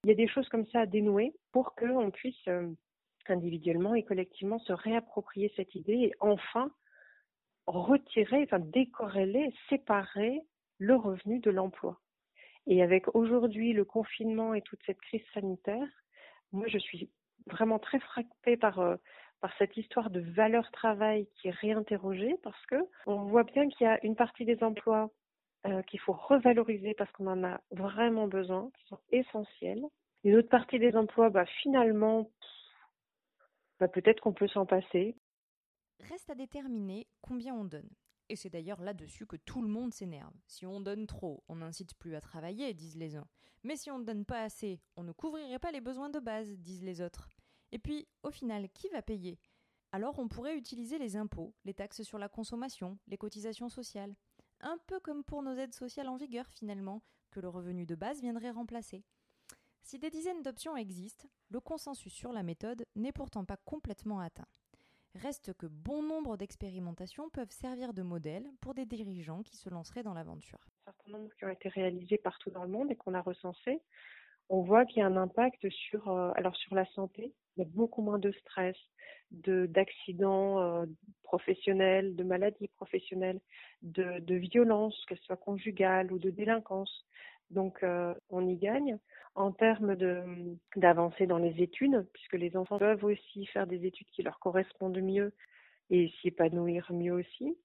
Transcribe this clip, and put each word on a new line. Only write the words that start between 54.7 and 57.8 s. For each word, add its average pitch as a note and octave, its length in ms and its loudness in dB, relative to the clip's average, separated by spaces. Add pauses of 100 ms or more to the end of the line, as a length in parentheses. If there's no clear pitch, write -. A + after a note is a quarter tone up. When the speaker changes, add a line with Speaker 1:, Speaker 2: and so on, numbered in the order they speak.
Speaker 2:
peu F#4 140 -10
comme D4 240 -10
pour D4 180 -10
nos C4 120 -6
aides B3+ 200 -8
sociales B3+ 340 -10
en B3+ 80 -8
vigueur B3+ 320 -10
finalement, G3+ 540 -10 (300)
que G3 80 -12
le F3+ 80 -10
revenu F3+ 360 -8